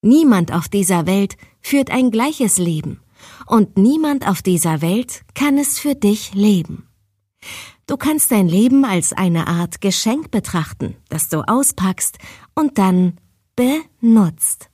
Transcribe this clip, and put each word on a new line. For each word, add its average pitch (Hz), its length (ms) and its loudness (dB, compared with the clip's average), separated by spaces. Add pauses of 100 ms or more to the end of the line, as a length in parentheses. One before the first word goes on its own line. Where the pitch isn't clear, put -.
Niemand 240 500 4
auf 165 160 -4
dieser 180 380 0
Welt 196 320 -2 (240)
führt 277 280 0
ein 254 200 0
gleiches 240 480 0
Leben. 156 420 -4 (460)
Und 208 320 2
niemand 294 500 2
auf 185 140 -2
dieser 160 400 0
Welt 196 400 -4 (120)
kann 277 220 0
es 285 220 -2
für 285 160 -2
dich 208 400 -2
leben. 196 520 0 (1000)
Du 277 100 -4
kannst 302 340 0
dein 202 160 4
Leben 240 380 4
als 185 300 -2
eine 170 320 0
Art 170 340 -4
Geschenk 226 500 -2
betrachten, - 680 -6 (120)
das - 220 -6
du 156 180 -4
auspackst 196 680 -2 (360)
und 302 220 0
dann 180 420 2 (380)
benutzt. 233 1160 0